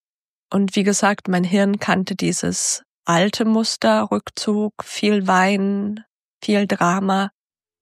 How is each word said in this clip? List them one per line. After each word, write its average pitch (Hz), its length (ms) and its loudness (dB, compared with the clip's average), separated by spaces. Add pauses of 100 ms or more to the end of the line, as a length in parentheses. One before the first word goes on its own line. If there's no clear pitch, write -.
(520)
Und 196 240 0
wie 202 80 2
gesagt, 202 440 0
mein 180 160 2
Hirn 196 360 2
kannte 190 340 -2
dieses - 720 -4 (200)
alte 185 400 2
Muster, 220 640 0
Rückzug, 208 640 -2 (120)
viel 208 420 0
Weinen, 202 800 0 (400)
viel 202 220 2
Drama. 196 640 0 (500)